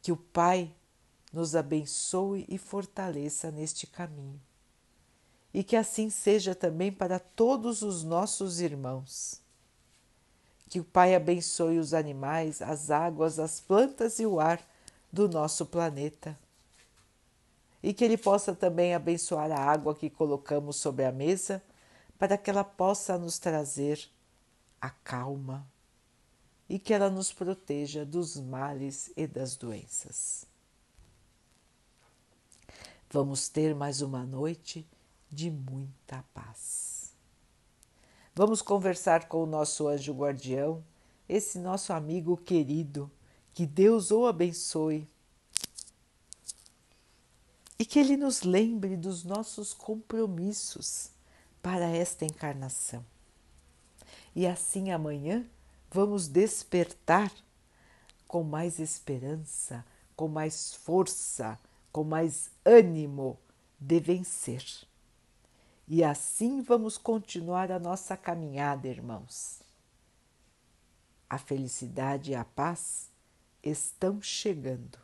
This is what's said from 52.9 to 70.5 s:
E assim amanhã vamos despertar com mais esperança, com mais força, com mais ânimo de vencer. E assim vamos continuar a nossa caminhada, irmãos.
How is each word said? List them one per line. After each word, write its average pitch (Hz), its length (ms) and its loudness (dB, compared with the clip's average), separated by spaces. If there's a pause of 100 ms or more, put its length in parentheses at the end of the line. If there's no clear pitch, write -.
E 180 120 0
assim 190 440 -2
amanhã 156 560 -4 (480)
vamos 196 320 2
despertar 180 1040 2 (960)
com 170 160 -2
mais 160 380 -4
esperança, 143 1040 -8 (300)
com 160 100 -4
mais 156 480 -4
força, 160 840 0 (360)
com 156 100 -2
mais 160 480 -2 (140)
ânimo 156 760 8 (400)
de 151 220 4
vencer. 170 640 -4 (1200)
E 160 160 4
assim 220 580 0
vamos 226 380 2
continuar 185 720 -2
a 185 80 -2
nossa 180 380 -6
caminhada, 143 720 -4
irmãos. - 720 -12 (1700)